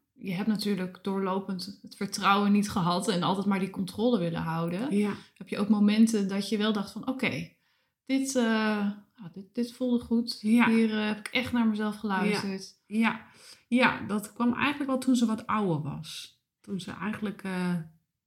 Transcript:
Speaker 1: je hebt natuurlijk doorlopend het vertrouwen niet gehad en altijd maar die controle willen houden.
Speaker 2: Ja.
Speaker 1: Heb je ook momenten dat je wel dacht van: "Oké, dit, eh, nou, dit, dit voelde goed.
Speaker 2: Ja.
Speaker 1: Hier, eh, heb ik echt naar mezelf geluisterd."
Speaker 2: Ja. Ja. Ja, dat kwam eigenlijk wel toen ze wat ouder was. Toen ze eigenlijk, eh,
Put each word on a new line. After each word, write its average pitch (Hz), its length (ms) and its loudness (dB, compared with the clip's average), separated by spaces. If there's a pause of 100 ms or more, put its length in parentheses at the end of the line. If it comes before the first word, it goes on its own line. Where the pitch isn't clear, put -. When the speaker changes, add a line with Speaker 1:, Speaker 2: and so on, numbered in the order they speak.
(140)
Speaker 1:
je 190 180 -8
hebt 196 160 -2
natuurlijk 185 560 -2
doorlopend 196 760 -4
het - 140 -20
vertrouwen 202 560 2
niet 208 180 4
gehad 180 380 0
en 175 140 2
altijd 185 240 0
maar 196 120 2
die 190 120 -2
controle 214 480 0
willen 165 220 -2
houden. 170 560 -2
Speaker 2:
Ja. 208 160 2 (220)
Speaker 1:
Heb - 140 -18
je - 100 -4
ook 202 100 0
momenten 214 600 4
dat 202 200 -2
je 220 100 0
wel 214 140 2
dacht 202 180 -4
van: - 180 -14
"Oké, 170 400 -4 (580)
dit, 269 300 0
eh, 214 540 0 (260)
nou, 185 160 -18
dit, 196 220 -18
dit 240 180 -4
voelde 240 320 0
goed. 233 360 -2
Speaker 2:
Ja. 220 300 6
Speaker 1:
Hier, 226 280 4
eh, 214 80 -2
heb 208 120 -4
ik - 100 -10
echt 247 240 -4
naar 233 140 2
mezelf 214 300 0
geluisterd." 196 880 -2
Speaker 2:
Ja. 214 120 -2
Ja. - 280 0 (420)
Ja, 240 380 4
dat 202 260 -4
kwam 240 220 0
eigenlijk 285 360 0
wel 262 100 0
toen 254 160 4
ze 226 100 4
wat 220 200 -2
ouder 190 360 0
was. - 580 -10 (200)
Toen 196 200 -8
ze - 100 -10
eigenlijk, 214 520 -6
eh, 180 320 -2 (520)